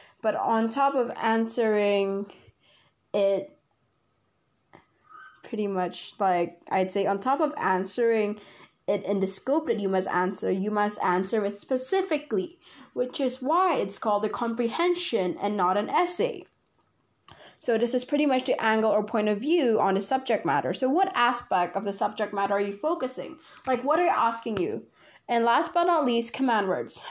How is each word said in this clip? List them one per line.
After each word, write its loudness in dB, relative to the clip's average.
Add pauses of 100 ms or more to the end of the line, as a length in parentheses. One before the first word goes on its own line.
(220)
but 0
on 0
top 2
of 0
answering 0 (800)
it, 0 (1900)
pretty -4
much, -4
like, 0 (120)
I'd 2
say 0
on 0
top 0
of 2
answering 0 (460)
it 0
in 0
the 2
scope -2
that 0
you -2
must 0
answer, -2
you -2
must 0
answer 0
it -4
specifically, -2 (360)
which -4
is -2
why 2
it's -2
called 0
a -2
comprehension 0
and -2
not 2
an -2
essay. 0 (1120)
So 0
this 0
is 0
pretty 0
much 2
the 0
angle 2
or 2
point 0
of 0
view 2
on 4
the 0
subject -2
matter. 0
So 0
what 2
aspect 0
of -4
the -4
subject -4
matter 0
are 2
you -2
focusing? -4 (280)
Like, 0
what 2
are 4
you 4
asking 0
you? -2 (460)
And 2
last 2
but 2
not 4
least, 0
command 2
words. -4 (100)